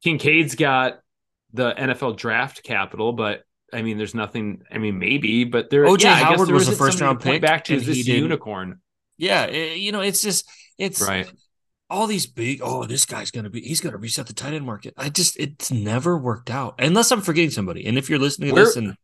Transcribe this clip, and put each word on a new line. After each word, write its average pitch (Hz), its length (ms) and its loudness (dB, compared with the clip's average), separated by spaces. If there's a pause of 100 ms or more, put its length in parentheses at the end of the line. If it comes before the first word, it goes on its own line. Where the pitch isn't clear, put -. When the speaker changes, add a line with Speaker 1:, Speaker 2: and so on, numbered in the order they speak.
Speaker 1:
Kincaid's 156 520 2
got 131 440 2 (540)
the 120 260 0
N 131 120 0
F - 100 -4
L 123 120 -2
draft 120 500 -4
capital, 107 500 -4
but, 107 300 -4 (300)
I 117 80 -6
mean, 110 160 -4
there's 107 180 -6
nothing, 104 460 -6 (100)
I - 60 -8
mean, 104 200 -2
maybe, 120 460 0
but 120 260 -2
there, 143 180 6
Speaker 2:
O 190 100 6
J 208 100 6
Speaker 1:
yeah, - 80 8
I 143 40 4
guess 156 80 4 (100)
Speaker 2:
Howard 180 100 4
Speaker 1:
there - 80 4
Speaker 2:
was - 80 6
Speaker 1:
is 127 60 2
Speaker 2:
a - 20 2
Speaker 1:
something 139 160 2
Speaker 2:
first 139 120 2
Speaker 1:
to 151 40 -2
Speaker 2:
round 135 160 2
Speaker 1:
point 135 160 0
Speaker 2:
pick, 135 60 -2
Speaker 1:
back 156 240 2
to 160 80 -2
Speaker 2:
and 135 80 2
Speaker 1:
is 110 60 -4
this 127 100 0
Speaker 2:
he 123 60 0
didn't. 127 200 2
Speaker 1:
unicorn. 101 560 -6 (380)
Speaker 2:
Yeah, 170 320 0
eh, 160 240 -6
you 202 180 -6
know, 208 80 -2
it's 196 220 0
just, - 280 -2 (280)
it's 185 240 -4
Speaker 1:
Right. 95 280 -2 (600)
Speaker 2:
all 196 180 -2
these 208 200 -2
big, 120 360 -6
"Oh, 123 220 -6
this 123 200 -2
guy's 110 240 -8
gonna 107 200 -10
be, 113 100 -10
he's 156 220 -4
gonna 120 160 -6
reset 113 300 -6
the 110 60 -16
tight 143 200 -8
end 147 120 -8
market." 110 300 -12
I 143 140 -8
just, 165 280 -2
it's 147 320 -8
never 127 480 0
worked 123 320 -6
out, 127 300 -6
unless 185 320 4
I'm 233 100 2
forgetting 165 300 2
somebody. 92 340 -4
And 113 120 0
if 135 120 -4
you're 151 100 2
listening 143 320 -2
to - 40 0
Speaker 1:
We're 190 120 10
Speaker 2:
this 427 100 2
and 101 260 -4